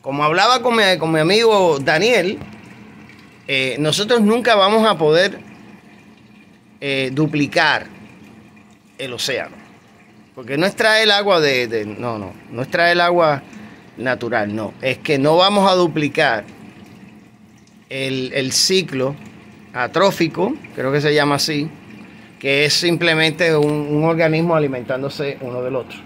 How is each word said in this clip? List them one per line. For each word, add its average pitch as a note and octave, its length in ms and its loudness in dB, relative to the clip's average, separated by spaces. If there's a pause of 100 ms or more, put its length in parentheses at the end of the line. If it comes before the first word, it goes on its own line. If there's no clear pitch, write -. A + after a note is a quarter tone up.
Como C#3 240 -2
hablaba G#3 380 2
con A#3+ 120 2
mi, A3+ 80 4 (160)
con D#3+ 140 -2
mi D#3 80 2
amigo F#3+ 580 4
Daniel, F3+ 600 0 (1080)
eh, C3 320 0
nosotros G3 440 2
nunca A3+ 320 2
vamos G#3+ 320 4
a G#3 100 2
poder, D#3+ 420 2 (1400)
eh, C3+ 320 -4
duplicar D3 760 0 (1120)
el B2+ 140 -10
océano, G#2+ 440 -6 (760)
porque C3 220 -8
no E3 100 0
es G3 80 -4
traer A3 300 2
el G#3+ 80 4
agua G3+ 280 2
de, C3 280 0
de, A2 160 -2
no, G#2+ 340 -8
no, F#2+ 140 -10 (180)
no A#2+ 120 -8
es C3 60 -8
traer E3+ 240 2
el F3 80 2
agua E3+ 420 2 (540)
natural, A2+ 580 -4
no, G#2+ 280 -8
es B2+ 160 -2
que D3 200 -2
no D3+ 180 4
vamos G3 340 4
a F#3 40 4
duplicar D3+ 680 0 (1400)
el, C3 440 -6
el C3 200 -4
ciclo D3 600 0 (580)
atrófico, E3+ 840 0 (200)
creo C3 180 -4
que D3 80 0
se D3 140 0
llama D3 220 2
así, D3 340 -4 (680)
que C#3 240 2
es D3 100 0
simplemente E3 800 0
un, D3 160 2
un D3 340 -2
organismo E3 520 2
alimentándose C#3 840 -4
uno B2 200 -8
del B2+ 140 -6
otro. A#2 300 -10